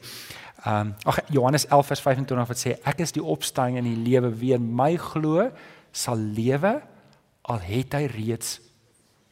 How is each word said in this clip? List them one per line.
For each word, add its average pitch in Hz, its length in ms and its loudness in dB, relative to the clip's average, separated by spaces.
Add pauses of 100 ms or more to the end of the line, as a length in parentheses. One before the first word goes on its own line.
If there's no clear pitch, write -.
(640)
ehm, 107 280 0 (120)
ag, - 160 2 (120)
Johannes 135 340 4
elf 143 240 6
vers 143 140 -2
vyfentwintig 131 440 0
wat 123 100 -6
sê, - 260 -2
"Ek - 160 -2
is 165 120 -4
die 151 100 -2
opstanding 135 560 -2
en 120 60 -2
die 117 260 0
lewe. 123 280 4
Wie 127 140 2
in 120 220 0
my 143 220 4
glo, 160 540 0 (420)
sal - 240 -4
lewe, 127 680 0 (600)
al 117 160 -4
het 107 340 -4
hy 147 140 0
reeds 110 540 -6 (720)